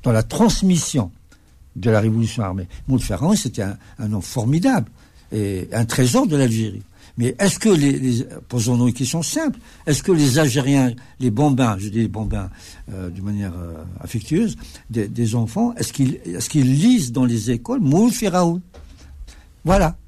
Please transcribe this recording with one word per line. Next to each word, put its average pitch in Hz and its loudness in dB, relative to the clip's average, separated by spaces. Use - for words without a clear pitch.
dans 123 0
la 110 2
transmission 175 2
de 113 0
la 107 4
révolution 110 0
armée. 95 -6
Mouloud 131 2
Feraoun, 139 0
c'était - -4
un, 98 -4
un 107 -4
homme 98 -2
formidable 147 0
et 101 -4
un 113 0
trésor 127 2
de 151 0
l'Algérie. 113 0
Mais 120 -2
est-ce 196 0
que 220 2
les, 143 4
les, 127 0
posons-nous 123 2
une 113 2
question 156 -2
simple, 294 -2
est-ce 143 0
que 190 0
les 147 4
Algériens, 135 2
les 127 0
bambins, 117 2
je 101 -6
dis 110 -2
les 110 0
bambins, 104 -6
euh, 92 -10
de 92 -12
manière, 98 -6
euh, 85 -10
affectueuse, 165 -2
des, 110 -2
des 117 -2
enfants, 185 0
est-ce - -6
qu'ils, 135 0
est-ce 87 -8
qu'ils 131 4
lisent 170 4
dans 127 0
les 117 0
écoles 226 -2
Mouloud 190 4
Feraoun ? 180 0
Voilà. 170 2